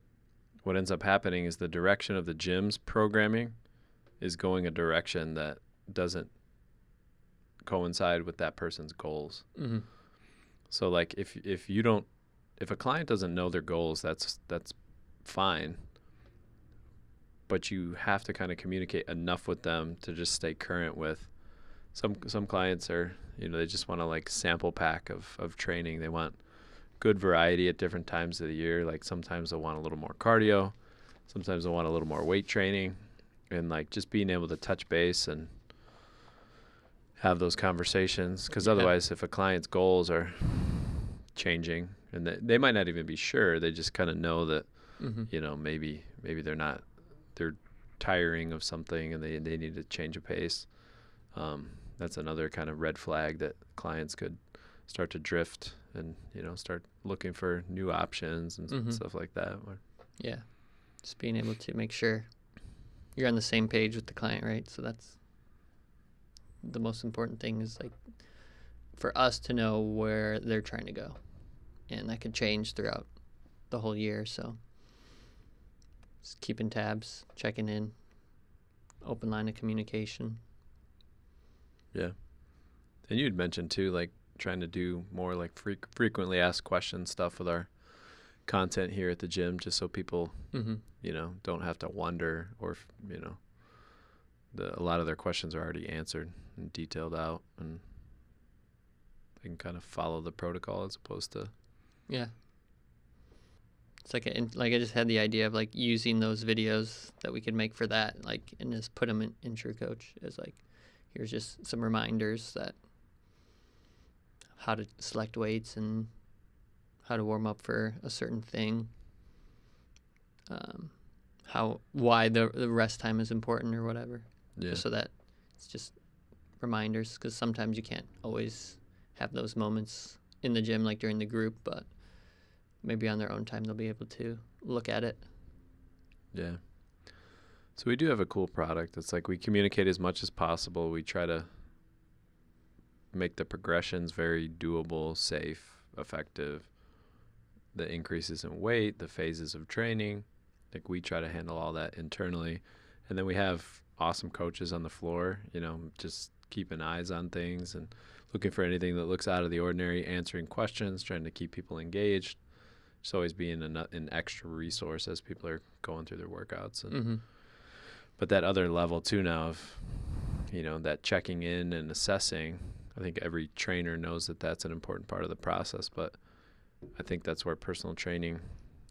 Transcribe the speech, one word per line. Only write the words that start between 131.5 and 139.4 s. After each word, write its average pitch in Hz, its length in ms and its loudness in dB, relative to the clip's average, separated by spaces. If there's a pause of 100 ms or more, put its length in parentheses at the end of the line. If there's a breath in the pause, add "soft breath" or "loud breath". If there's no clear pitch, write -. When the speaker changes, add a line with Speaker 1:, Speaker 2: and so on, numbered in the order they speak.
Speaker 2:
but - 220 -6 (960 soft breath)
maybe 110 280 0
on 107 100 2
their 107 100 0
own 104 140 -4
time 113 220 -6
they'll 110 100 -4
be 110 140 -2
able 110 160 -6
to 117 340 -6 (220)
look 120 260 -2
at 110 160 2
it. - 140 -2 (1160)
Speaker 1:
Yeah. 87 200 -4 (1200 loud breath)
So - 120 -12
we 120 100 4
do 156 100 4
have 120 140 4
a 90 40 4
cool 92 220 0
product. 82 480 -2
It's 82 160 -8
like 87 160 0
we 92 100 0
communicate 101 480 6